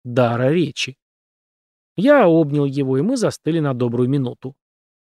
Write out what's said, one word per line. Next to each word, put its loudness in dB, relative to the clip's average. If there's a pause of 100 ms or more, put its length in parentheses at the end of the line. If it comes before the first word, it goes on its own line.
дара 0
речи. -4 (1000)
Я 4
обнял 2
его, -2
и 0
мы -2
застыли -4
на -2
добрую -2
минуту. -6 (520)